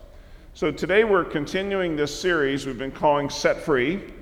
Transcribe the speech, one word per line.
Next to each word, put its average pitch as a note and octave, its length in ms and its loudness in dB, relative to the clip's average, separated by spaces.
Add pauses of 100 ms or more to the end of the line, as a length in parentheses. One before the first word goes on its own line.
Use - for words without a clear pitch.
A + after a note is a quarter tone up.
(540)
So - 160 -2
today F3+ 340 4
we're G3 200 4
continuing F#3 720 -2
this D3 180 -2
series C#3 540 0
we've B2+ 100 -6
been C3+ 140 -6
calling C#3+ 400 2
Set - 300 0
Free, D3+ 420 0 (180)